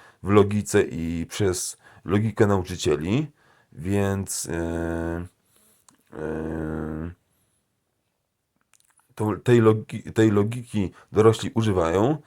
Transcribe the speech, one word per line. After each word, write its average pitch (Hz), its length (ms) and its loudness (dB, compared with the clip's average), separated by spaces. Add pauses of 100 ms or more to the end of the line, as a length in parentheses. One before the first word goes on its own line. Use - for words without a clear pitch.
(240)
w 90 60 -6
logice 101 520 4
i 82 480 -4
przez - 480 -4 (280)
logikę 104 420 2
nauczycieli, 92 800 -2 (440)
więc, 98 800 -4
e, 82 720 -4 (880)
e, 78 960 -8 (2000)
tą, 107 240 -2
tej 120 220 4
logi-, 110 520 2
tej 110 180 4
logiki 104 600 -2 (200)
dorośli 110 420 4
używają, 104 720 2